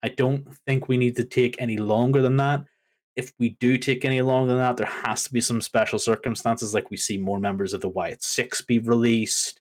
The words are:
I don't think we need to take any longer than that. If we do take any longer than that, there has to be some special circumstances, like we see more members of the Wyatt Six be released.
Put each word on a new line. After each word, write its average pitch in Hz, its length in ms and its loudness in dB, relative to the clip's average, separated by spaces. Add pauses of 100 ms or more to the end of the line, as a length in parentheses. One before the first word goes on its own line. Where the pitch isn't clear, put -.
I 113 60 -4
don't 139 400 0 (180)
think 135 220 0
we 127 100 2
need 123 200 2
to 117 80 0
take 120 360 0
any 113 160 -2
longer 117 440 2
than 131 160 4
that. 139 260 0 (520)
If 123 220 -8
we 117 120 0 (100)
do 123 180 4
take 127 280 -2
any 131 160 2
longer 127 320 2
than 127 60 2
that, 123 180 2
there 107 100 -2
has - 380 -6
to - 80 -8
be 120 80 2
some 117 200 -2
special 110 380 0
circumstances, 113 760 -2
like 101 160 -2
we 101 60 -10
see 98 220 -4
more 98 220 -2
members 98 340 -2
of 92 80 -6
the 95 80 -4
Wyatt 90 340 -6
Six - 380 -4
be 117 180 0
released. 117 800 0